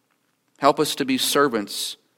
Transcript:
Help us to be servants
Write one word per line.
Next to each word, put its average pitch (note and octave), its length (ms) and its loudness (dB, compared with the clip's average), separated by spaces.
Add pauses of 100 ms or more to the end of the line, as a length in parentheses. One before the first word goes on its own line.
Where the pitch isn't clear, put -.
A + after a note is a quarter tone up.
(580)
Help C#3+ 200 4
us D3+ 180 0
to C#3 100 -4
be B2+ 120 0
servants B2 800 -2 (220)